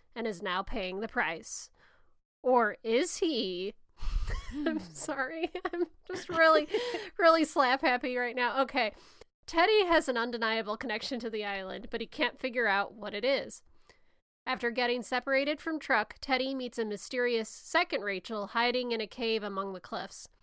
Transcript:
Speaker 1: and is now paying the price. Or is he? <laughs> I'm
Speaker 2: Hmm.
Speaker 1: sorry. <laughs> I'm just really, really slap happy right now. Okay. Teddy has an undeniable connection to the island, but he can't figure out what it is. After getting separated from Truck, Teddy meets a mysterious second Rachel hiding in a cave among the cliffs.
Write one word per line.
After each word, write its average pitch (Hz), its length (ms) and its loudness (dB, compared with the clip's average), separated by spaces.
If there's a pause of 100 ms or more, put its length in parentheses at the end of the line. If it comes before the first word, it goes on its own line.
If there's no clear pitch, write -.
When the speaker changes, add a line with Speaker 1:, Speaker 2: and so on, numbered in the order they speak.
(160)
Speaker 1:
and 226 100 -4
is 196 160 -4
now 190 220 0
paying 190 380 -4
the 226 80 -6
price. - 600 -4 (720)
Or 240 400 4
is 240 360 2
he? 208 580 -2 (240)
<laughs> - 560 -2 (100)
I'm 311 140 0
Speaker 2:
Hmm. 175 140 -10
Speaker 1:
sorry. 311 580 -4 (100)
<laughs> - 120 -4
I'm 349 120 0 (220)
just 370 220 -8
really, 320 380 6 (520)
really 330 240 8
slap 269 380 4
happy 247 340 0
right 240 200 -2
now. 247 260 2
Okay. 254 320 0 (540)
Teddy 392 380 6
has 320 240 4
an 240 80 0
undeniable 226 580 0
connection 226 440 -4
to 226 100 -6
the 208 160 -4
island, 196 460 -6
but 233 100 -4
he - 60 -6
can't - 320 -2
figure 240 260 -2
out 202 300 2
what 208 180 -10
it 214 100 -4
is. 254 380 0 (840)
After 240 240 -2
getting 240 320 0
separated 269 580 0
from 320 160 -4
Truck, 233 420 0
Teddy 262 360 -2
meets 247 240 -6
a 226 60 0
mysterious 226 600 -2
second - 540 -2
Rachel 202 460 -6
hiding 240 440 0
in 226 100 -2
a 214 40 -4
cave 220 380 -2
among 196 300 -6
the 185 60 -10
cliffs. - 500 -10 (140)